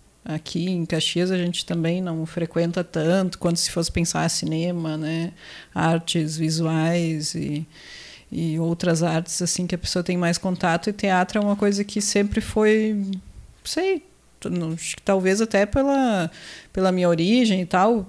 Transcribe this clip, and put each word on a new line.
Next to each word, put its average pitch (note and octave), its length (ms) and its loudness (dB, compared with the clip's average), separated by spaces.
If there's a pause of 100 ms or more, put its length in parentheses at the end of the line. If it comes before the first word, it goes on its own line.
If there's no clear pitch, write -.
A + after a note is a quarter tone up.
(240)
aqui E3 460 -4
em E3+ 160 -2
Caxias E3+ 440 0
a F#3 60 0
gente F3 300 -2
também E3+ 340 0
não E3 240 -4
frequenta E3+ 580 -2
tanto, F3 560 0
quando E3+ 180 0
se - 140 -2
fosse E3+ 220 -2
pensar E3 380 0
cinema, D#3+ 640 -2
né, E3 360 -4 (420)
artes E3 640 0
visuais D#3+ 1000 0
e, D3 320 -4 (640)
e D#3+ 260 -2
outras E3+ 440 0
artes, E3 400 -2
assim, F3 240 -2
que F3+ 80 -2
a F3 40 -4
pessoa - 240 -2
tem F3+ 140 -2
mais E3+ 220 0
contato, F3 500 0
e G#3 40 0
teatro F#3+ 460 0
é G#3 40 2
uma G3+ 140 2
coisa G3+ 280 2
que G3+ 160 -4
sempre G3+ 400 2
foi, G#3+ 560 2
não G3 240 -4 (440)
sei, F#4 380 0 (380)
t-, - 80 -8
não, E3+ 240 -2
acho - 240 -6
que - 60 -20
talvez F#3+ 400 2
até G#3 240 4
pela, B3+ 640 2 (420)
pela F#3+ 180 2
minha F3+ 180 4
origem F#3+ 520 4
e F3 60 -2
tal, G3 420 2